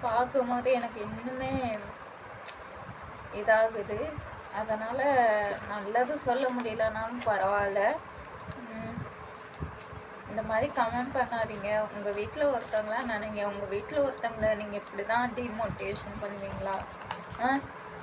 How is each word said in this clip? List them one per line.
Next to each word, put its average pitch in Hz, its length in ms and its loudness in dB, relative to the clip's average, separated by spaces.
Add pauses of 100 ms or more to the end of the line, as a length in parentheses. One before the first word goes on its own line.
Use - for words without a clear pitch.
பார்க்கும்போது 247 720 4
எனக்கு 233 280 0
இன்னுமே 247 520 -4 (1800)
இதாகுது. 214 640 4 (580)
அதனால 220 440 -2 (680)
நல்லது 226 500 2
சொல்ல 262 300 2
முடியலனாலும் 226 760 0
பரவாயில்ல. 202 560 4 (800)
உம், 226 380 -8 (1300)
இந்த 214 120 -2
மாதிரி 226 300 2
கமெண்ட் 247 420 0
பண்ணாதீங்க. 220 560 0 (240)
உங்க 202 160 -2
வீட்ல 226 340 0
ஒருத்தவங்களா 220 640 2
நினைங்க. 214 360 -2
உங்க 202 200 -2
வீட்ல 208 380 0
ஒருத்தவங்கள 220 520 2
நீங்க 208 220 -4
இப்படி 202 300 -4
தான் 240 300 4
டிமோட்டிவேஷன் 208 840 -2
பண்ணுவீங்களா? 196 540 -4 (640)
ஆ? 269 160 4 (440)